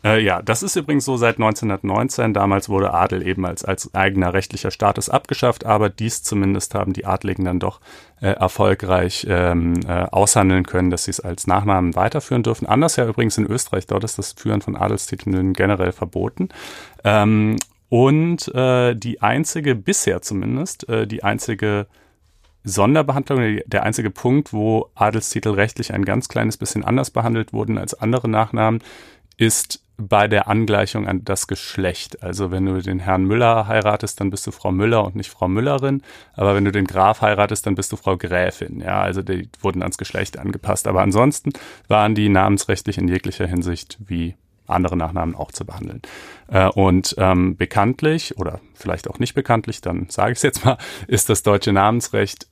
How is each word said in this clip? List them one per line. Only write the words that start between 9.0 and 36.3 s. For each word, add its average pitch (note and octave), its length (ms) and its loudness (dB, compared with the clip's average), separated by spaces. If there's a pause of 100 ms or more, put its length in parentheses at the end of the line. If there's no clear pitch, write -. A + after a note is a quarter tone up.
ähm, F2 460 2 (120)
äh, F2 240 -2
aushandeln F#2+ 540 4
können, F#2 240 0
dass F2 160 -2
sie's - 140 -6
als - 280 -8
Nachnamen F#2+ 480 2
weiterführen A2+ 480 0
dürfen. A2+ 240 -2
Anders D3 300 2
ja B2 100 2
übrigens A2+ 300 -2
in G#2+ 80 0
Österreich, G2+ 420 -4
dort G2 160 -2
ist - 140 -8
das - 160 -8
Führen G#2+ 280 -2
von - 140 -6
Adelstiteln F#2+ 760 -2
generell F#2 400 2
verboten. F#2 560 -6 (540)
Ähm, G#2+ 540 4 (320)
und, D3+ 680 4
äh, B2+ 400 2
die A#2 260 -6
einzige, C#3 540 0
bisher G2 480 -2
zumindest, A2+ 680 -6
äh, A2 180 0
die G#2 160 -8
einzige G#2 640 -2 (800)
Sonderbehandlung, B2+ 1000 2
der - 180 0
einzige G#2+ 280 -2
Punkt, C3+ 420 0
wo A2 420 0
Adelstitel G#2+ 540 0
rechtlich G#2 440 -2
ein G2 120 0
ganz G#2 220 -2
kleines A2+ 300 -2
bisschen - 280 -6
anders C3 240 0
behandelt A2+ 440 -2
wurden A2 240 -2
als F#2+ 180 -6
andere A#2+ 340 0
Nachnamen, A2 520 0 (560)
ist - 460 0 (140)
bei G#2 300 2
der G#2+ 200 2
Angleichung G#2 600 0
an F#2+ 180 -2
das - 220 -4
Geschlecht. - 760 -6
Also F#2 280 -4
wenn F#2+ 140 0
du F#2 160 0
den F#2+ 180 -4
Herrn F#2+ 260 2
Müller A2+ 420 2
heiratest, G#2+ 520 0
dann G2 120 -2
bist - 160 -8
du G#2+ 40 -8
Frau - 200 -4
Müller G#2+ 340 2
und F#2 100 -8
nicht G2+ 140 -8
Frau - 180 -4
Müllerin. C3+ 540 0 (340)